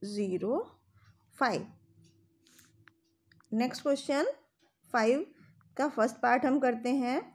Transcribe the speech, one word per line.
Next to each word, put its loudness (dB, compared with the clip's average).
ज़ीरो -2
फ़ाइव। 0
नेक्स्ट -2
क्वेश्चन 0
फ़ाइव 2
का 0
फर्स्ट 0
पार्ट 2
हम 2
करते 0
हैं, 0